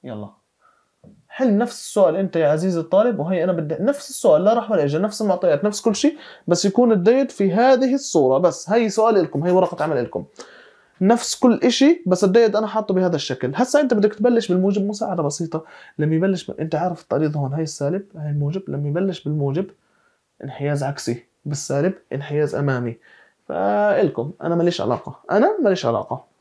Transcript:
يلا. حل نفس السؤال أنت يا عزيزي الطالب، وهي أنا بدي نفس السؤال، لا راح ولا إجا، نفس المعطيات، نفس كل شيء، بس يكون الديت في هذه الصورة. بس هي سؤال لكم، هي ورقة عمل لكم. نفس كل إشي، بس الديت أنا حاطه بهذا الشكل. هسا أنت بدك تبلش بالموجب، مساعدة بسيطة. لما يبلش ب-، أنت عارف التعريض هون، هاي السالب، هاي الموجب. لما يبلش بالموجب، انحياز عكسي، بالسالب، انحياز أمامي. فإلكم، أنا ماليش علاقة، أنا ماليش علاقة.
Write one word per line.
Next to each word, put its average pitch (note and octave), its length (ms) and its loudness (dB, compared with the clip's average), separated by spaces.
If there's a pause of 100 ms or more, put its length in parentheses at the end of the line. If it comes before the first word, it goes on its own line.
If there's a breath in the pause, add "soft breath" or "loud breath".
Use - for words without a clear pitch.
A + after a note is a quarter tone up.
يلا. G#2+ 260 -12 (960)
حل A#3 300 0
نفس - 240 -4
السؤال F3+ 340 2
أنت F#3+ 200 -4
يا D#3+ 120 2
عزيزي E3 320 0
الطالب، G3 400 2
وهي E3 240 -2
أنا F#3 80 0
بدي D#3+ 280 -4
نفس C#4 300 -2
السؤال، E3 340 2
لا G#3 100 4
راح G#3+ 180 -2
ولا E3+ 120 2
إجا، C#3+ 160 0
نفس G#3 220 -4
المعطيات، F3+ 420 0
نفس G#3 180 -2
كل G#3+ 140 0
شيء، D#4 220 0 (300 loud breath)
بس E3+ 180 2
يكون A3+ 260 4
الديت A#3 400 2
في G3 220 0
هذه B3+ 400 4
الصورة. D3 440 2
بس - 320 0
هي A3+ 200 2
سؤال A3 340 2
لكم، C#3+ 200 -4
هي F3+ 80 0
ورقة F3+ 320 2
عمل D3 200 -2
لكم. - 220 -8 (760 loud breath)
نفس A3+ 340 2
كل - 280 4
إشي، C#4 440 4
بس F3+ 160 2
الديت G#3+ 320 4
أنا G#3+ 120 0
حاطه G#3+ 260 -4
بهذا F#3 220 0
الشكل. C#3+ 400 -4
هسا B3+ 260 2
أنت B3+ 120 2
بدك G#3 200 2
تبلش A3+ 380 0
بالموجب، F#3+ 340 0
مساعدة G3 380 -4
بسيطة. D#3+ 420 -6 (340 loud breath)
لما D#3 160 0
يبلش F#3 360 -2
ب-، - 80 -12
أنت D#3+ 160 -4
عارف E3 260 -4
التعريض D3+ 360 -2
هون، C3+ 160 -4
هاي D#3+ 100 -4
السالب، D#3 420 -4 (100)
هاي D3+ 140 -10
الموجب. D3 380 -4
لما D3 200 -6
يبلش F3 360 -4
بالموجب، D3+ 420 -2 (800)
انحياز C#3+ 400 -4
عكسي، C3 420 -6 (200)
بالسالب، D3 480 -2 (200)
انحياز C#3+ 420 -2
أمامي. B2 420 -2 (500 soft breath)
فإلكم، G3 840 0 (100)
أنا E3+ 140 -2
ماليش E3+ 260 0
علاقة، - 380 -4 (120)
أنا D4 320 2
ماليش G3 220 0
علاقة. - 560 -4